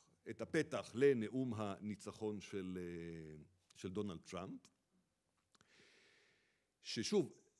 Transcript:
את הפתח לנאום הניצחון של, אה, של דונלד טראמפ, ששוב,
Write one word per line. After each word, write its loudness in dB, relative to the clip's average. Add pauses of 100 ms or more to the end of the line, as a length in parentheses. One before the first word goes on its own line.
(300)
את -6
הפתח 0
לנאום 6
הניצחון -2
של, -4
אה, -8 (320)
של -6
דונלד -4
טראמפ, -8 (2250)
ששוב, 2 (280)